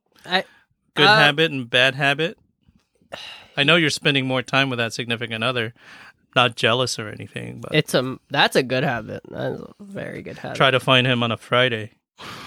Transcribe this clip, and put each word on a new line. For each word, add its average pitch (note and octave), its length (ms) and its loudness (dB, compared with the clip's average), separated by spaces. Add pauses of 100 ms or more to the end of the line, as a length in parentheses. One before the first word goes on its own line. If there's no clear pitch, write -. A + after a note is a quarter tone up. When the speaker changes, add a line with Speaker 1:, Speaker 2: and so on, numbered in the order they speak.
(260)
Speaker 1:
I, F#3 180 0 (500)
Speaker 2:
Good D3+ 140 6
Speaker 1:
uh, G#3 80 8
Speaker 2:
habit D3+ 360 4
and B2+ 180 -6
bad B2+ 260 4
habit? D3 420 0 (1200)
I C#3+ 60 2
know D#3 120 4
you're D#3+ 140 4
spending C#3 380 0
more C3 140 -2
time C3+ 280 0
with B2 100 -4
that A2+ 140 -2
significant A#2 500 -6
other. A#2+ 300 -2 (640)
Not B2 200 4
jealous B2 440 0
or G#2+ 100 -10
anything, A#2+ 520 -14
but - 120 -10
Speaker 1:
It's D3+ 200 0
a, C3 240 0 (120)
that's D#3+ 260 2
a C#3+ 80 4
good B2+ 200 -2
habit. A2 460 -6
That's C3 300 -6
a - 200 -18
very - 420 -12
good - 160 -14
habit. B2 200 -12
Speaker 2:
try C3+ 140 4
to B2+ 80 4
find B2+ 280 4
him B2 160 2
on A#2 80 -2
a G#2+ 60 -4
Friday A#2+ 540 0 (260)
Speaker 1:
<laughs> - 20 -20 (280)